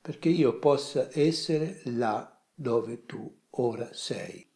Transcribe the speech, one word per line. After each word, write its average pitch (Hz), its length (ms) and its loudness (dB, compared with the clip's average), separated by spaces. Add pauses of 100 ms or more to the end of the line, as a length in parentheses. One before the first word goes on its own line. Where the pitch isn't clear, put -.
perché - 280 -4
io 156 300 4
possa 139 540 2
essere 160 720 0
là 117 680 -2
dove 117 540 -2
Tu - 260 -12 (180)
ora 117 420 -2
sei. 92 520 -8 (120)